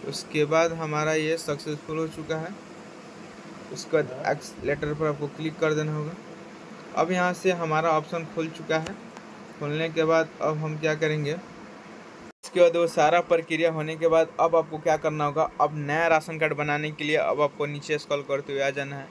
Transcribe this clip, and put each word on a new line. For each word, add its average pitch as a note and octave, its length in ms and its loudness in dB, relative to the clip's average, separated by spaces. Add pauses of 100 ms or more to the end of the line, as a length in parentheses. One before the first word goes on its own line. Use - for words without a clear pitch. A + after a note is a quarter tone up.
उसके D3 440 -2
बाद E3 260 4
हमारा D#3 420 0
ये D#3+ 240 2
successful D3+ 580 -6
हो D#3+ 120 -2
चुका D#3+ 280 -6
है। E3+ 160 -8 (1200)
उसके - 240 -2
बाद C3 300 -2
X D3 260 -4 (100)
letter D3 300 -2
पर D#3 140 -2
आपको D3 220 -2
click D#3 300 -8
कर D#3 140 2
देना D3+ 220 -2
होगा। D3+ 180 -6 (840)
अब E3 160 2
यहाँ F3+ 240 2
से F#3 180 2
हमारा E3 380 2
option D#3 340 0 (100)
खुल E3 160 -2
चुका D#3+ 280 -2
है। E3+ 160 -6 (640)
खुलने D#3 300 -2
के D#3+ 160 2
बाद D#3+ 240 4 (120)
अब D#3 160 0
हम D#3 200 -2
क्या D#3 180 2
करेंगे, D3+ 360 0 (1120)
इसके - 180 -2
बाद E3+ 140 8
वो E3+ 140 6
सारा D#3+ 340 6
प्रक्रिया E3 480 4
होने D#3+ 240 -4
के D#3+ 140 2
बाद D#3+ 200 6 (100)
अब E3 160 6
आपको D#3 240 2
क्या D#3 180 2
करना D3+ 280 0
होगा, D3 240 0 (120)
अब D3+ 160 2
नया D3+ 320 0
राशन D#3+ 300 2
कार्ड D#3 160 2
बनाने D3 360 -2
के D3+ 120 -6
लिए D3+ 140 2
अब C3+ 240 2
आपको C#3+ 260 0
नीचे D3 300 -4
scroll C#3+ 260 -2
करते C#3 300 -4
हुए C#3 80 0
आ C#3 100 2
जाना C#3 240 -6
है। C#3 160 -12